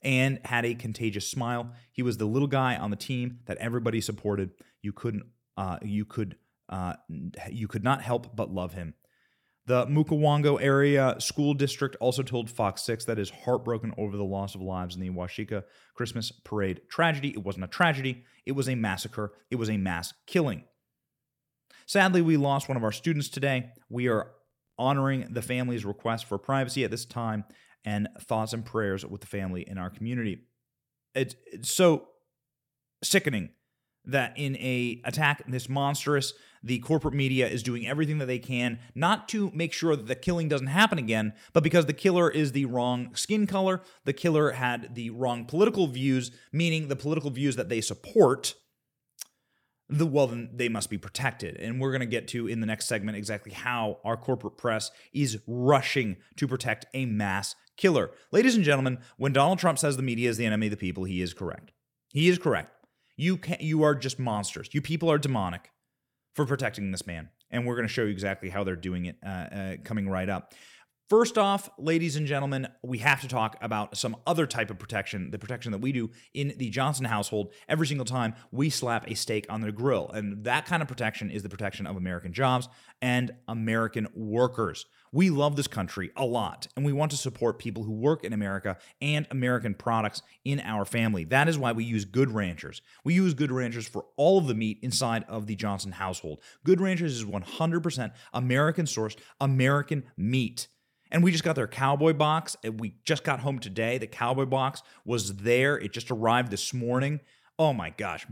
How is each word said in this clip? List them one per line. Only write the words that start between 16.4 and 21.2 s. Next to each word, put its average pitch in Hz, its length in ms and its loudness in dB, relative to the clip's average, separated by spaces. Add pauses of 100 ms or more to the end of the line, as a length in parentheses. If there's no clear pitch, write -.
tragedy. 147 420 0
It 110 120 -10
wasn't 95 220 -6
a 90 40 -10
tragedy. 135 540 0 (220)
It 131 80 -4
was 135 160 0
a 127 80 0
massacre. 104 560 -2 (180)
It 131 60 -2
was 113 120 0
a 110 80 0
mass 87 380 -2 (120)
killing. 139 360 0 (1200)